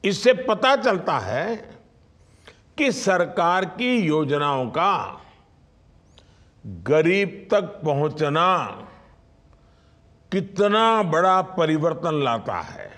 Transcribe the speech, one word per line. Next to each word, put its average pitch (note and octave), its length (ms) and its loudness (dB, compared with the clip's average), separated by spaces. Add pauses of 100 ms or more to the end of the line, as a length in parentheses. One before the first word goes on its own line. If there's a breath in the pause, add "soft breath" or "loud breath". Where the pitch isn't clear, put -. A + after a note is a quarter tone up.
इससे G3+ 300 4
पता B3+ 420 2
चलता F#3+ 440 0
है C3 360 -4 (1200 soft breath)
कि C#4 140 2
सरकार F3+ 760 0
की B3 340 -2
योजनाओं C#3+ 680 0
का C#3 540 -2 (1400 soft breath)
गरीब D#3 880 0
तक G#3 100 2
पहुंचना D#3 1040 0 (1700 soft breath)
कितना G#3 720 2
बड़ा F#3 380 4
परिवर्तन D#3 840 0
लाता A2+ 360 -2
है। G#1 380 -14